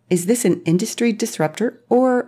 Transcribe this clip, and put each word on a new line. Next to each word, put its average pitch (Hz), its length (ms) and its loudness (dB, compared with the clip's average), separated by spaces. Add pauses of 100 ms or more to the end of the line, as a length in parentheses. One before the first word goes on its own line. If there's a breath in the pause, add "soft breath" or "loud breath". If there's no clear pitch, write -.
Is 175 160 0
this 240 180 0
an 180 200 2
industry 220 500 0
disruptor 208 760 -4
or 247 400 2